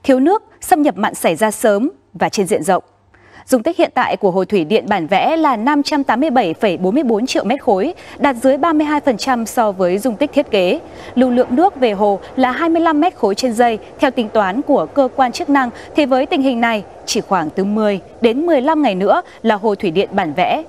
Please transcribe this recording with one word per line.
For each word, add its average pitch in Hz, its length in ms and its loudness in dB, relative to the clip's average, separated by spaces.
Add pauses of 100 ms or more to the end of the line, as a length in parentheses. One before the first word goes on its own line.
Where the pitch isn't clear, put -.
thiếu 262 160 4
nước, 349 240 2 (180)
xâm 330 200 2
nhập 247 160 0
mặn 202 160 -2
xảy 180 220 0
ra 214 160 0
sớm 214 380 0 (240)
và 170 160 -2
trên 190 180 -2
diện 175 160 -2
rộng. 185 200 0 (600)
Dung 233 180 0
tích 339 140 -2
hiện 320 160 2
tại - 240 -2
của 196 140 0
hồ 185 140 0
thủy 185 180 0
điện 170 240 0
Bản 190 200 -2
Vẽ 196 300 0
là 302 180 2
năm 277 280 0
trăm 277 200 -2
tám 240 160 0
mươi 311 100 0
bảy 233 240 0
phẩy 175 240 0
bốn 185 160 0
mươi 311 100 2
bốn 226 220 0
triệu - 180 -2
mét 196 180 -2
khối, 220 320 0 (240)
đạt 277 180 0
dưới 262 220 2
ba 320 160 0
mươi 302 120 0
hai 294 140 0
phần 254 180 0
trăm 233 280 -2
so 214 260 -2
với 185 260 0
dung 220 180 -2
tích 285 180 -2
thiết 285 180 0
kế. 202 280 2 (360)
Lưu 254 140 2
lượng 247 200 2
nước 277 260 2
về 254 160 0
hồ 196 280 0 (160)
là 254 160 2
hai 294 180 -2
mươi 330 120 2
lăm 320 200 2
mét 359 140 0
khối 202 200 0
trên 247 180 -2
giây, 233 260 2 (200)
theo 277 120 0
tính 220 180 -2
toán 208 320 0
của 240 240 2
cơ 269 300 0
quan 262 160 2
chức 311 180 -6
năng, 269 200 2 (260)
thì 294 100 2
với 262 200 0
tình 339 160 0
hình 254 200 0
này, 226 220 0 (220)
chỉ - 160 -4
khoảng 170 280 -2
từ 190 140 -4
mười 208 360 0 (220)
đến 240 240 2
mười 311 160 2
lăm 302 200 0
ngày 226 140 0
nữa 202 260 2 (200)
là 220 140 0
hồ 202 200 -2
thủy 196 160 -4
điện 175 200 0
Bản 185 220 -2
Vẽ 185 360 0